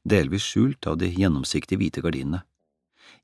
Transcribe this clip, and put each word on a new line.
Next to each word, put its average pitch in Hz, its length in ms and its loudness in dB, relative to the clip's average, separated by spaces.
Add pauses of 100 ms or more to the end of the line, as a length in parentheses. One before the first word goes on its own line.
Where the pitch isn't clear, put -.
delvis 95 380 2
skjult 123 420 0
av 80 140 0
de 92 100 0
gjennomsiktige 87 680 0
hvite 71 240 -2
gardinene. 73 400 -4 (800)